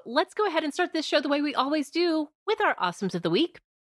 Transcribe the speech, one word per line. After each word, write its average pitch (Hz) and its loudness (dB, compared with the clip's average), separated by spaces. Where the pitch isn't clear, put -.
let's 262 -2
go 427 0
ahead 320 0
and 294 -4
start 349 -2
this 311 -2
show 311 2
the 294 -4
way 285 2
we 294 -2
always 277 0
do, 330 0
with 427 0
our 339 2
Awesomes 180 -2
of 175 -2
the 170 0
Week. 254 0